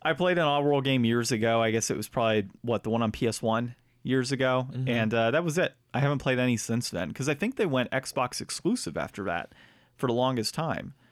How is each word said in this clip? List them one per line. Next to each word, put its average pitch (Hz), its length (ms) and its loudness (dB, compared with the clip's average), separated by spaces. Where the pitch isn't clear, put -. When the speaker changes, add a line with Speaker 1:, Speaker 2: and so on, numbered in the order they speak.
Speaker 1:
I 160 120 2
played 180 220 2
an 165 100 2
Oddworld 143 360 2
game 131 220 2
years 117 260 2
ago. 113 320 2
I 113 80 2
guess 110 220 0
it - 40 -2
was 107 120 -6
probably, 110 400 2
what, 117 200 0
the 113 80 -4
one 113 120 2
on 110 100 0
P 120 160 0
S 107 120 -4
one 120 360 -2
years 127 300 0
ago, 127 400 2
Speaker 2:
Mm-hmm. 131 160 -4
Speaker 1:
and, 113 260 2
uh, 113 160 4
that 156 140 2
was 165 140 -2
it. - 160 0
I 123 60 0
haven't 143 180 2
played 127 220 0
any 123 160 2
since 117 340 -4
then, 87 220 -4
'cause 131 160 -6
I 151 60 0
think 208 200 -4
they 220 120 0
went 127 260 0
Xbox 127 480 -4
exclusive - 560 -4
after 80 280 -6
that 85 280 -4
for 135 140 -4
the 123 40 0
longest 127 420 0
time. 151 400 -6